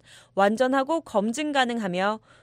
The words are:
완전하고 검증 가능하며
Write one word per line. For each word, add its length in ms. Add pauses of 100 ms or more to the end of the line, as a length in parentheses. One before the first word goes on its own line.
(340)
완전하고 680
검증 500
가능하며 640 (240)